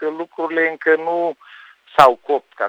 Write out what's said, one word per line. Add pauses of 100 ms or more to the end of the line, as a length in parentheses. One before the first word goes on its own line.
lucrurile
încă
nu (600)
s-au
copt,
ca